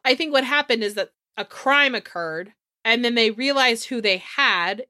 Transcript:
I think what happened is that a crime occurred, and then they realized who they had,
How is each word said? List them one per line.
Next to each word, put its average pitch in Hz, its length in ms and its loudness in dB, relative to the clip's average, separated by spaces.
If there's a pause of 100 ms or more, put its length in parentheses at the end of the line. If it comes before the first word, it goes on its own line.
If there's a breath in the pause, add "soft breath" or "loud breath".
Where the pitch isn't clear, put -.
I 254 120 4
think 311 180 -6
what 269 100 4
happened 269 400 0
is 202 120 -4
that 190 160 -4 (260)
a 208 80 -6
crime 277 500 2
occurred, 170 560 -8 (320)
and 240 220 2
then 240 100 0
they 226 160 2
realized 254 540 0
who 240 160 -6
they 196 160 2
had, 202 720 -2